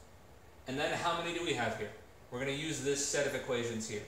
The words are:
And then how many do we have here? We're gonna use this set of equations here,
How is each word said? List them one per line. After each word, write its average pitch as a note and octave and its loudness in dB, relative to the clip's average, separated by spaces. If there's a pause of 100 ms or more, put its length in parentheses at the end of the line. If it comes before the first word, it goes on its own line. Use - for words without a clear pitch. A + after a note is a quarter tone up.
(680)
And C3 -2
then - 2
how - 2
many E3+ 0
do - -2
we D3+ 4
have - 2
here? G#2 -4 (400)
We're B2 -2
gonna C#3 2
use C#3+ -2
this C#3 4
set D3 4
of B2+ 0
equations A#2 0
here, G#2 -4